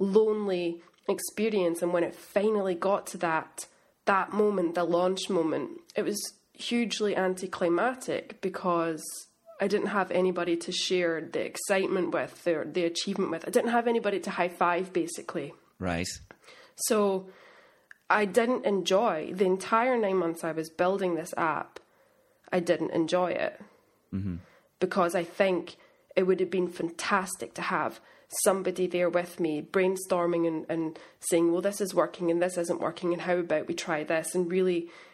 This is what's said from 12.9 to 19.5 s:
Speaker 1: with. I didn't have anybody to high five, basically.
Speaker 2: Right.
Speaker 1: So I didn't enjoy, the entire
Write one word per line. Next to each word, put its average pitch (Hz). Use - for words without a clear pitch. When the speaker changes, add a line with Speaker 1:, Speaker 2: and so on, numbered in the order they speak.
Speaker 1:
with. 165
I -
didn't 233
have 233
anybody 214
to 202
high 180
five, 180
basically. 160
Speaker 2:
Right. 90
Speaker 1:
So 196
I 208
didn't 233
enjoy, 190
the 190
entire 226